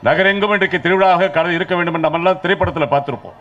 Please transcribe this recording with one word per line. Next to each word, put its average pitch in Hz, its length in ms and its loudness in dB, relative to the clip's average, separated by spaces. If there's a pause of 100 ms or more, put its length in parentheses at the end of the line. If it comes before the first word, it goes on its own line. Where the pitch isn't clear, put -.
நகரெங்கும் 196 480 2
இன்றைக்கு 185 280 0
திருவிழாவாக 185 520 2
கல-, 165 220 0
இருக்க 185 180 -4
வேண்டும் 170 220 -2
என்று 160 80 -2
நம்மெல்லாம் 170 380 0
திரைப்படத்துல 175 500 0
பார்த்திருப்போம். 131 480 -4